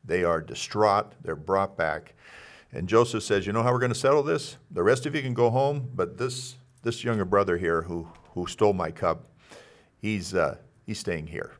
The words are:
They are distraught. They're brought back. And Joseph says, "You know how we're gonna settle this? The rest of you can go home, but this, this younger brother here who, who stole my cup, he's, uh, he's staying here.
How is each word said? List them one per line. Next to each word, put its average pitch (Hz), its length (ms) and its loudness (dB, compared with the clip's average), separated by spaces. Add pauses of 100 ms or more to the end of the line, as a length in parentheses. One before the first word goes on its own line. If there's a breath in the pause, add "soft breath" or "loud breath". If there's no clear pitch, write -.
They 90 220 0
are 85 160 2
distraught. 104 720 0 (100)
They're 80 140 -6
brought 95 400 0
back. 78 380 -4 (580 loud breath)
And 90 160 -6
Joseph 113 360 4
says, 98 240 0
"You 101 40 -4
know 113 120 0
how 123 80 2
we're 123 80 2
gonna 123 160 0
settle 143 260 4
this? 156 340 -4 (140)
The 90 140 -2
rest 127 200 4
of 147 120 -4
you 139 60 -2
can 131 120 -4
go 120 160 4
home, 135 420 -2
but 90 260 -4
this, - 360 -8 (300)
this 117 180 -4
younger 113 220 0
brother 95 340 2
here 82 240 0
who, 85 240 -8 (280)
who 87 120 -4
stole 104 260 2
my 87 200 -4
cup, 80 360 -4 (680 loud breath)
he's, 95 380 -4
uh, 73 200 2 (300)
he's 110 140 -8
staying 80 260 -4
here. 78 340 -8